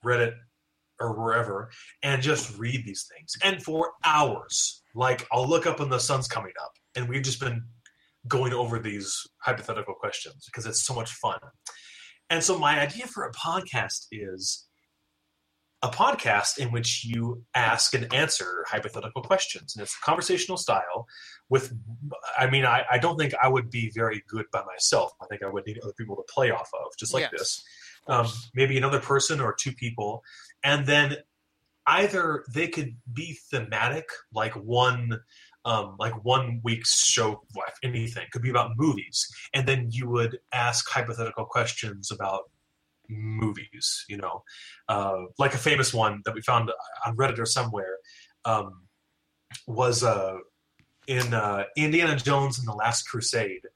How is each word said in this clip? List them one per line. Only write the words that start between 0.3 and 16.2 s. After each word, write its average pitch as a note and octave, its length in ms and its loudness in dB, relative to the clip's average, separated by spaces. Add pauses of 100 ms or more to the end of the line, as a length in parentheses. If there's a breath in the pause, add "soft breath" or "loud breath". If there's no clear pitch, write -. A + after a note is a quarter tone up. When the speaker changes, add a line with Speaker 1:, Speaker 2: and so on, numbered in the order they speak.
Speaker 1:
or A#2 220 -2
wherever, A2+ 500 0 (320 loud breath)
and C#3 200 2
just C3 340 0
read A#2 300 -2
these G2 280 -10
things. - 200 -10 (100)
And F#3 180 2
for E3 300 -2 (100)
hours, - 800 2 (120)
like, B2+ 360 2
I'll B2+ 160 2
look E3 200 4
up D#3 120 0
when C#3+ 120 0
the B2+ 80 2
sun's C3 280 2
coming G2 260 -6 (100)
up, C2 100 -12 (220)
and B2 120 -2
we've C3 160 -2
just C3 180 -2
been A#2 240 -2 (600 soft breath)
going B2+ 280 2
over A#2 240 0
these G#2 480 -6 (160)
hypothetical A2+ 500 -2
questions - 540 -8
because - 180 -10
it's A2 220 -2
so C3 80 -2
much A#2 180 -4
fun. F#2+ 260 -4 (920 loud breath)
And E3 120 2
so F#3+ 160 2
my D3 220 4
idea F3+ 260 -2
for G3+ 180 -8
a - 80 -8
podcast E3 760 -4
is F#2+ 560 -8 (1160)
a B2+ 60 0
podcast A#2 680 2